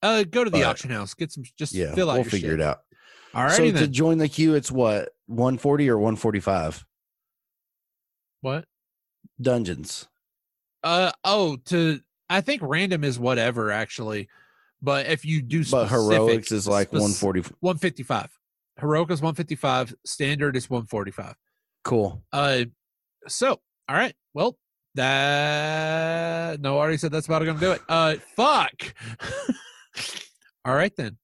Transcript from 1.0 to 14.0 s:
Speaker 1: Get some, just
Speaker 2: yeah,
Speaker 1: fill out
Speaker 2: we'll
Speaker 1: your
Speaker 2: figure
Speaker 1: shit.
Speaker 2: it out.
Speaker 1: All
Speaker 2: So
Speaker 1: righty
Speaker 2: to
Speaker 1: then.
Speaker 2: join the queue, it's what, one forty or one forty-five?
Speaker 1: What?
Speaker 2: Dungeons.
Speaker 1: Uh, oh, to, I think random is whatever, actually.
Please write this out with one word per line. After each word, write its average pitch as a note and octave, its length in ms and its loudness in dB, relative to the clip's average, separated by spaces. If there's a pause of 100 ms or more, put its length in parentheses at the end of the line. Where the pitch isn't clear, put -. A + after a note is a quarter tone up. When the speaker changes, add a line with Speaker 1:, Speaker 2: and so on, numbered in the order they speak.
Speaker 1:
Get D#3+ 180 -8
some, C#3 120 -14 (140)
just D3+ 160 -8
Speaker 2:
yeah, E2 220 -2
Speaker 1:
fill F3+ 140 2
out C3 60 2
Speaker 2:
we'll B2 80 2
Speaker 1:
your A#2 60 -6
Speaker 2:
figure F2+ 220 -2
Speaker 1:
shit. D#2 80 0
Speaker 2:
it - 20 2
out. D2 180 0 (540)
Speaker 1:
All B2+ 160 0
Speaker 2:
So F3+ 100 4
Speaker 1:
righty A#3+ 120 6
Speaker 2:
to E3 80 2
Speaker 1:
then. C#3+ 140 2
Speaker 2:
join D#3+ 240 4
the D#3 100 2
queue, D#3 260 2
it's C#3+ 160 0
what, A#2 440 0 (140)
one B2 300 0
forty C#3+ 320 2
or A#2 80 4
one G#2+ 200 2
forty-five? F#2+ 680 -2 (1600)
Speaker 1:
What? C#3 240 -6 (760)
Speaker 2:
Dungeons. A#2 680 -2 (760)
Speaker 1:
Uh, E3+ 300 2 (100)
oh, F#3 320 2 (120)
to, E3 340 2 (280)
I F#3+ 120 2
think C4+ 220 -2
random D#3+ 420 -2
is C3 120 -2
whatever, A#2+ 540 0
actually. G#2+ 560 -6 (540)